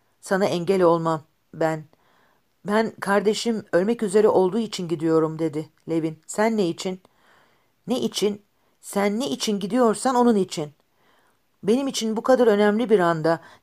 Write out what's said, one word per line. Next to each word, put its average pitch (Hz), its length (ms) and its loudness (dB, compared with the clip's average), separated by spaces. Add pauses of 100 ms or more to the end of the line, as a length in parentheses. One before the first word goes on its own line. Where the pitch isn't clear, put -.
(220)
"Sana 190 240 0
engel 175 360 0
olmam 165 400 2 (320)
ben." 160 300 -2 (800)
"Ben 214 340 -2
kardeşim 208 720 -2
ölmek 208 320 0
üzere 208 240 4
olduğu 185 320 2
için 202 280 -6
gidiyorum." 160 520 0
dedi 156 300 -6 (200)
Levin. 160 380 -4
"Sen 220 300 -2
ne 190 100 0
için?" 185 340 -8 (840)
"Ne 240 120 -2
için?" 202 420 -4 (400)
"Sen 202 380 -2
ne 277 100 -4
için 220 300 -4
gidiyorsan 220 560 0
onun 240 200 4
için." 170 360 -4 (920)
"Benim 247 240 0
için 220 300 -4
bu 233 60 -6
kadar 247 240 4
önemli 208 420 2
bir 208 100 6
anda 165 400 2 (240)